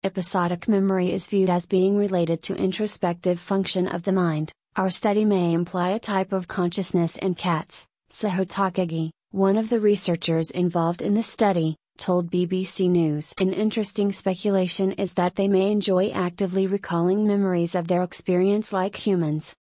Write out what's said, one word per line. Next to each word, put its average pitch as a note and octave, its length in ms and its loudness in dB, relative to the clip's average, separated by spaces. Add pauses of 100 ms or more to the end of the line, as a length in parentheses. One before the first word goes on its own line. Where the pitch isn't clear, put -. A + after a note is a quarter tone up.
Episodic F3+ 640 -2
memory F#3+ 420 2
is F#3+ 160 -4
viewed F#3+ 220 2
as F3+ 160 0
being G3 320 2
related F3 460 0
to F3+ 120 -4
introspective F#3 840 -2
function F#3+ 500 0
of F3 140 -6
the F#3+ 100 0
mind. D#3+ 380 0 (260)
Our F#3+ 120 2
study G#3 360 2
may F3+ 280 2
imply F3 360 0
a G#3+ 100 -2
type F#3+ 320 -2
of F#3 160 -4
consciousness F3 680 -2
in F#3 180 -2
cats, - 500 -4 (240)
Saho F#3+ 360 -2
Takagi, F3+ 680 -2 (200)
one G3 260 2
of A3 120 -2
the A#3 120 0
researchers E3+ 680 0
involved E3+ 500 0
in G3+ 140 0
the A3+ 60 2
study, F3 540 0 (220)
told F3+ 320 0
B F3+ 160 0
B F#3 200 -2
C F#3 240 0
News. D#3 500 2
An F#3+ 140 2
interesting G#3 580 -2
speculation F#3+ 800 0 (120)
is F#3 100 -6
that F3+ 240 0
they G3 100 0
may G3 240 4
enjoy G3 380 2
actively F#3+ 580 -2
recalling F#3+ 580 0
memories F#3+ 480 2
of E3+ 140 -2
their F3+ 160 2
experience F#3+ 680 0
like G3 240 -2
humans. D#3+ 580 0 (100)